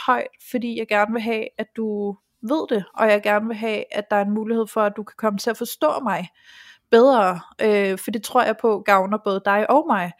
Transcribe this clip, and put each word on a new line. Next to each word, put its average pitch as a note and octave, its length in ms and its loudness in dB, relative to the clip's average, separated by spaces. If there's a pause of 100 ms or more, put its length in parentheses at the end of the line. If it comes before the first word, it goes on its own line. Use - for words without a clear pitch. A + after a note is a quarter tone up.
højt, B3 220 0 (240)
fordi A#3 280 -6
jeg A3 80 -6
gerne G#3 260 2
vil A#3 80 -2
have, A3 220 -2 (140)
at A3 80 -6 (100)
du G#3 420 -4 (240)
ved C4+ 340 -2
det, G3+ 80 -2 (120)
og A3 160 2
jeg G#3 120 4
gerne G#3 240 0
vil A3+ 100 -4
have, G#3+ 340 -4
at - 180 -6
der G#3 60 0
er G3+ 60 4
en G3+ 120 0
mulighed A3 340 -2
for, A3+ 140 -2
at G#3 160 2
du G#3+ 60 -8
kan - 140 -20
komme G3+ 220 -2
til - 100 -4
at A3 80 -2
forstå D4+ 420 -2
mig F#3 280 -4 (640)
bedre, A3+ 480 6 (220)
øh, G3+ 360 2
for - 140 -10
det G#3+ 120 -6
tror B3 200 2
jeg G#3+ 180 -2
på G#3+ 240 0
gavner G3+ 380 2
både G3 220 -2
dig G#3 240 2
og C4+ 180 4
mig, F#3 320 -2